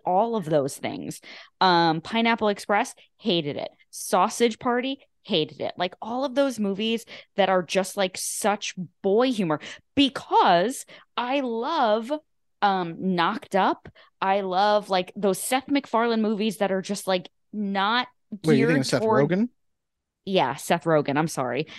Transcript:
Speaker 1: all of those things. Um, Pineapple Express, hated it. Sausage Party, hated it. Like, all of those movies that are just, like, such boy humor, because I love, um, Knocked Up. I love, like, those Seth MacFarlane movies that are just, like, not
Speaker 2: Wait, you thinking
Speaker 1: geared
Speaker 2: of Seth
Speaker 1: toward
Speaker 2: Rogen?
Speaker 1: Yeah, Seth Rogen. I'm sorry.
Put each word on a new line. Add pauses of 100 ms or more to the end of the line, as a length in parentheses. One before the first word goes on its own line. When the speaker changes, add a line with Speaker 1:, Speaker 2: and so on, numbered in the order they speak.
Speaker 1:
all
of
those
things. (380)
Um,
Pineapple
Express, (240)
hated
it. (200)
Sausage
Party, (240)
hated
it.
Like,
all
of
those
movies (320)
that
are
just,
like,
such (260)
boy
humor, (360)
because (300)
I
love, (500)
um,
Knocked
Up. (320)
I
love,
like,
those
Seth
MacFarlane
movies
that
are
just,
like, (220)
not (220)
Speaker 2:
Wait,
you
thinking
Speaker 1:
geared
Speaker 2:
of
Seth
Speaker 1:
toward
Speaker 2:
Rogen? (800)
Speaker 1:
Yeah,
Seth
Rogen.
I'm
sorry. (120)